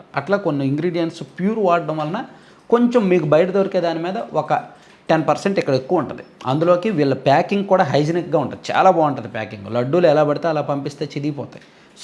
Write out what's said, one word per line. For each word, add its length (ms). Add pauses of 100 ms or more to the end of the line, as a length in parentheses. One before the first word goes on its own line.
(160)
అట్లా 200
కొన్ని 300
ఇంగ్రీడియంట్స్ 560
ప్యూర్ 360
వాడడం 380
వలన 280 (460)
కొంచెం 380
మీకు 160
బయట 260
దొరికే 300
దాని 220
మీద 160
ఒక 360 (540)
టెన్ 200
పర్సెంట్ 300
ఇక్కడ 160
ఎక్కువ 240
ఉంటుంది. 240 (240)
అందులోకి 440
వీళ్ళ 240
ప్యాకింగ్ 500
కూడా 200
హైజీనిక్గా 540
ఉంటుంది, 340
చాలా 180
బాగుంటుంది 380
ప్యాకింగ్. 460
లడ్డూలు 320
ఎలా 180
పడితే 240
అలా 120
పంపిస్తే 440
చిరిగిపోతాయి. 600 (400)